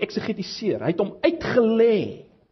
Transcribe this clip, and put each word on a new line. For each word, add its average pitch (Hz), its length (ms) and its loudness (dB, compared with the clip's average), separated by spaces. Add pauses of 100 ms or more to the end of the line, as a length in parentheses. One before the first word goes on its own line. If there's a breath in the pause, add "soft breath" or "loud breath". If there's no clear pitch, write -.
eksegetiseer. 202 760 -4
Hy 131 120 0
het - 100 -2
hom - 200 -4
uitgelê. 226 1040 2 (260)